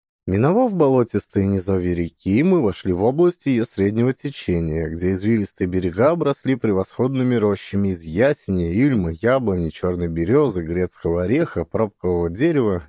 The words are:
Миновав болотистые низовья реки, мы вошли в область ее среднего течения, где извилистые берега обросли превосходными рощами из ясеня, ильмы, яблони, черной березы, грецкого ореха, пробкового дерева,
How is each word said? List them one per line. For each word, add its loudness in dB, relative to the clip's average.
Миновав 2
болотистые 2
низовья 0
реки, 0
мы 4
вошли -2
в -2
область 2
ее 0
среднего 0
течения, -4
где -2
извилистые -2
берега 0
обросли -2
превосходными 0
рощами 0
из -4
ясеня, 0
ильмы, 0
яблони, 0
черной -2
березы, 0
грецкого -2
ореха, -2
пробкового -2
дерева, 0